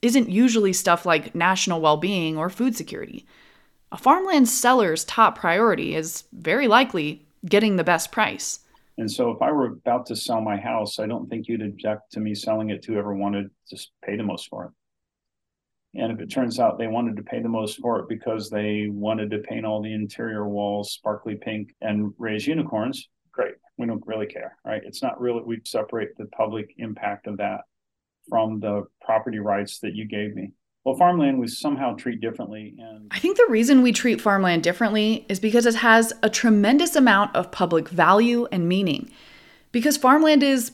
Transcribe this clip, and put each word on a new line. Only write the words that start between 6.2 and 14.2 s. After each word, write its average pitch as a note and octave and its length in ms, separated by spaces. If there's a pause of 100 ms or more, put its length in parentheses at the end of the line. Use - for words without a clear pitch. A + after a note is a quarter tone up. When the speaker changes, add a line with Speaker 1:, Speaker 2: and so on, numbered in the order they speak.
Speaker 1:
very F#3+ 340
likely F#3+ 580 (200)
getting G3+ 300
the E3+ 80
best E3 280
price. - 480 (380)
Speaker 2:
And A2 120
so A#2+ 220
if A2+ 100
I C#3 100
were C3+ 160
about A#2+ 400
to A2+ 80
sell A2+ 260
my G#2+ 160
house, A2 420
I G#2+ 80
don't A#2 220
think A#2 180
you'd A2+ 140
object G#2+ 500
to A2 80
me G#2+ 160
selling G#2+ 360
it G2 120
to A2+ 100
whoever G2+ 200
wanted G2+ 360 (200)
to F#2 60
s-, - 140 (140)
pay G2+ 140
the A#2 60